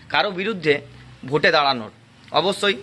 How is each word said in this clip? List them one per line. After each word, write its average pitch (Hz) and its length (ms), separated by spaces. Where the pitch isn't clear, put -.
কারো 143 220
বিরুদ্ধে 180 500
ভোটে 147 260
দাঁড়ানোর, 135 400
অবশ্যই 190 520